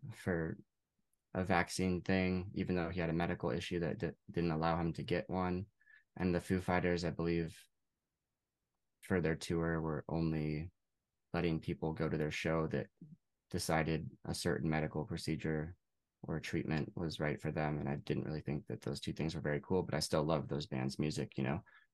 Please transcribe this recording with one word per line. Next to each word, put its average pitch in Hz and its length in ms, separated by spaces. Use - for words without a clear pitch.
for 82 460
a 92 100
vaccine 90 580
thing, 92 520
even 92 220
though 85 140
he 90 100
had 82 100
a 80 40
medical 85 360
issue 85 300
that 82 180
di-, 82 140
didn't 85 220
allow 82 280
him 85 140
to - 100
get - 260
one. 90 360
And 90 180
the 87 60
Foo 92 200
Fighters, 87 440
I 87 60
believe, 85 480
for 95 200
their 80 160
tour, 82 440
were 78 280
only 78 640
letting 82 260
people 80 320
go 80 160
to 80 100
their 76 140
show 80 360
that 71 200
decided 80 600
a 85 80
certain 82 360
medical 76 340
procedure 78 720
or 80 180
treatment 78 560
was 80 240
right 76 200
for 78 120
them. 76 260
And 73 100
I 71 80
didn't - 300
really 76 160
think 73 260
that - 140
those 69 180
two - 140
things 78 200
were 82 80
very 73 200
cool, 92 220
but - 100
I 76 60
still 76 240
love 76 240
those 73 180
bands' 65 320
music, 76 400
you 67 60
know? 67 180